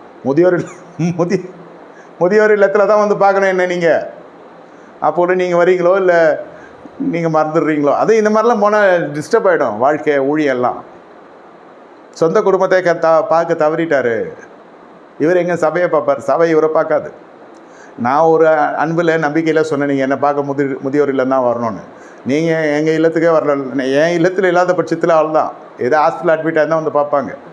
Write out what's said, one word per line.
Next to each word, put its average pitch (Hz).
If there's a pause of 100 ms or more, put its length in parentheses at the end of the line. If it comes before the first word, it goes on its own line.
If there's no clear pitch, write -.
(240)
முதியோர் 175
இல்ல-, -
முதி-, 175 (680)
முதியோர் 214
இல்லத்துல 202
தான் 214
வந்து 208
பார்க்கணும் 196
என்ன 185
நீங்க. 170 (920)
அப்போ 151
கூட 175
நீங்க 180
வரீங்களோ 180
இல்ல 170 (580)
நீங்க 165
மறந்துடுறீங்களோ? 151
அது 214
இந்த 214
மாதிரிலாம் 220
போனா 208
டிஸ்டர்ப் 165
ஆயிடும் 131
வாழ்க்கை, 147
ஊழியெல்லாம். 135 (1300)
சொந்த 180
குடும்பத்தை 185
க-, 175
த-, 160
பார்க்க 165
தவறிட்டாரு. 147 (880)
இவர் 170
எங்க 175
சபையை 160
பார்ப்பார்? 143
சபை 165
இவரை 156
பார்க்காது. 151 (840)
நான் 131
ஒரு 160 (100)
அன்புல, 160
நம்பிக்கையில 156
சொன்னேன், 143
"நீங்க 139
என்னை 135
பார்க்க 143
முதி-, 139
முதியோர் 139
இல்லம் 131
தான் 135
வரணும்னு." 117 (460)
நீங்க 160
எங்க 151
இல்லத்துக்கே 160
வரல. 139
என் 143
இல்லத்துல 185
இல்லாத 180
பட்சத்துல 165
அவ்வளவுதான். 156 (280)
ஏதோ 127
ஹாஸ்பிட்டல் 160
அட்மிட் 160
ஆயிருந்தா 156
வந்து 151
பார்ப்பாங்க. 143 (180)